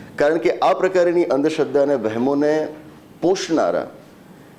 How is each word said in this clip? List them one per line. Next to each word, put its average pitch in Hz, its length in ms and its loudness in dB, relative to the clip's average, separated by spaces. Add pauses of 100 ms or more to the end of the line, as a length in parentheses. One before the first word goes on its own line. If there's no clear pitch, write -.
(160)
કારણ 151 220 2
કે 160 120 0
આ 160 220 0
પ્રકારની 180 520 2
અંધશ્રદ્ધા 143 580 0
અને 143 120 2
વહેમોને 143 760 0 (520)
પોષનારા, 117 720 0 (680)